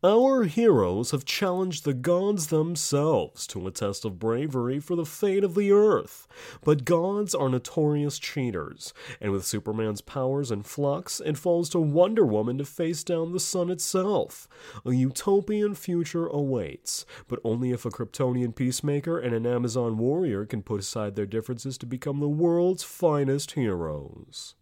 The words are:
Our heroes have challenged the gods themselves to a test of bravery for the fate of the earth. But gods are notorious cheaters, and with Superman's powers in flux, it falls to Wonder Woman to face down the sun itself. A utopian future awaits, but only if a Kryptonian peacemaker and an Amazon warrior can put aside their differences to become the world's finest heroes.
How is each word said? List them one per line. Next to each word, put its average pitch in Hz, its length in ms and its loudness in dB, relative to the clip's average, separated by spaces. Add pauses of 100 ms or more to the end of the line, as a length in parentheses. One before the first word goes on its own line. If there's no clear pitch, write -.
Our 247 400 6
heroes 123 640 4
have 139 160 -4
challenged 185 580 -2
the 143 120 0
gods 175 520 0
themselves 156 1000 0
to 92 180 -8
a 95 60 -6
test 101 340 -6
of 95 140 -6
bravery 127 600 -2
for 175 160 -4
the 165 120 -2
fate 196 360 0
of 175 120 0
the 202 160 4
earth. 208 560 4 (360)
But 147 220 4
gods 190 480 2
are 139 160 0
notorious 147 680 0
cheaters, - 760 -6 (260)
and 104 120 -2
with 98 120 0
Superman's 107 580 -2
powers 135 500 -2
in 104 100 -2
flux, 143 640 -4
it 151 100 0
falls 175 340 2
to 180 100 0
Wonder 180 440 4
Woman 117 360 2
to 143 40 -4
face 160 400 -4
down 165 280 -2
the 180 80 -2
sun 175 320 -2
itself. 185 760 -2 (380)
A 127 80 0
utopian 202 800 2
future 170 540 -2
awaits, 131 760 -4 (240)
but 123 160 -6
only 120 280 0
if 120 120 -4
a 117 60 -4
Kryptonian 123 640 -2
peacemaker 143 640 -2
and 123 160 -2
an 113 140 0
Amazon 120 500 0
warrior 123 480 0
can 107 160 -6
put 104 180 -4
aside 104 360 -6
their 104 100 -2
differences 117 540 -6
to 123 80 -10
become 139 320 -6
the 147 100 0
world's 170 540 2
finest 143 680 0
heroes. 82 1080 -4